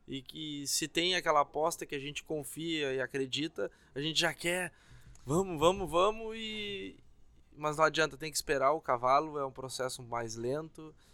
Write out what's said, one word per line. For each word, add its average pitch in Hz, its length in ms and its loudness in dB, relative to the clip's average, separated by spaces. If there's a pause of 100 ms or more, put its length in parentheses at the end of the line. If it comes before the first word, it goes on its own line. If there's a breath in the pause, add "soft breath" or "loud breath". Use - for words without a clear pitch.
e 135 160 -10
que 151 440 -10
se - 200 0
tem 175 300 0
aquela 156 240 4
aposta 156 460 0
que - 80 -8
a 143 60 -4
gente 143 240 -8
confia 156 720 -4
e 135 60 0
acredita, 135 720 -2 (240 soft breath)
a 139 60 -4
gente 151 200 2
já 165 140 2
quer, 175 380 -2 (540 soft breath)
vamos, 170 340 2
vamos, 180 300 6
vamos, 214 460 2
e, 208 600 -8 (580)
mas 151 220 -2
não 156 80 6
adianta, 151 320 2
tem 156 140 -10
que - 60 -10
esperar, 139 360 2
o 160 80 -2
cavalo 139 580 2
é 139 80 -2
um 131 60 -10
processo 127 500 -6
mais 117 340 -6
lento, 156 560 -6 (220 soft breath)